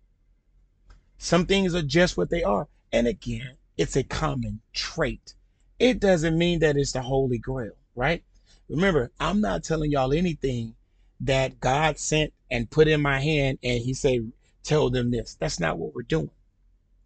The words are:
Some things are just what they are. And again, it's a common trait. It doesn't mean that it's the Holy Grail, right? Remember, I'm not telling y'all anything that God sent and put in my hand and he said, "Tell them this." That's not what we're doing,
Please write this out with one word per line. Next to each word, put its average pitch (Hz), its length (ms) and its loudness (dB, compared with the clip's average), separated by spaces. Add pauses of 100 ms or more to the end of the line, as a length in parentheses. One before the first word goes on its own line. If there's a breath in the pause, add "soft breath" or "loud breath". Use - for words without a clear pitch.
(1160)
Some 175 300 2
things 190 260 2
are 175 80 -2
just 160 340 2
what 170 140 -2
they 170 140 -2
are. 196 240 0 (240)
And 233 160 2
again, 127 500 -6 (200)
it's - 180 -2
a 135 80 0
common 120 580 -6 (120)
trait. - 640 -6 (420)
It 240 220 4
doesn't 165 380 2
mean 170 220 2
that 151 180 2
it's 139 160 0
the 131 80 -4
Holy 131 360 0
Grail, 123 380 -8 (200)
right? 147 280 -2 (460 soft breath)
Remember, 151 500 0
I'm 175 220 0
not 185 220 -2
telling 160 280 -2
y'all 135 220 2
anything 139 600 -2 (440)
that 131 400 0
God 147 400 0
sent 156 340 -2 (160)
and 117 200 -4
put 156 180 6
in 156 140 2
my 139 180 0
hand 143 420 0
and 123 220 -2
he 127 100 -2
said, 123 380 0 (320)
"Tell 147 260 2
them 120 220 0
this." 113 240 -4
That's 156 240 -6
not 165 180 -2
what 156 160 -8
we're 123 100 -10
doing, 151 280 -2 (760)